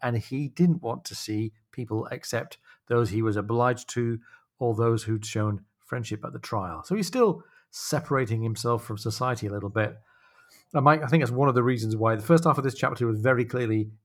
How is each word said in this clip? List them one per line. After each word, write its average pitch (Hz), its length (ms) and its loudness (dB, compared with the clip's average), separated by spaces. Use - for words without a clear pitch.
and 120 160 0
he 135 300 -4
didn't 175 340 2
want 117 240 -8
to 101 100 -14
see 110 380 -4
people 110 400 -6
except - 460 -8
those 120 220 2
he 104 120 0
was 107 160 0
obliged 117 520 0
to 117 300 -2
or 117 140 0
those 113 300 2
who'd 110 220 -2
shown 107 400 -2
friendship 113 400 -6
at - 80 -10
the 123 60 -10
trial. 92 440 -6
So 180 120 -2
he's 208 120 -2
still 233 360 2
separating 131 720 -2
himself 113 420 -2
from 110 140 -8
society 117 500 -4
a 98 40 -4
little 101 180 -6
bit. 110 280 -2
And 143 100 2
Mike, 151 200 6
I 135 40 -4
think 156 160 4
that's 117 80 0
one 123 180 4
of 120 60 2
the 123 80 4
reasons 113 320 0
why 113 200 2
the 107 60 -6
first 165 220 6
half 151 140 4
of 139 60 -2
this 131 120 -2
chapter 127 320 0
was 110 120 0
very 120 260 4
clearly 110 460 -2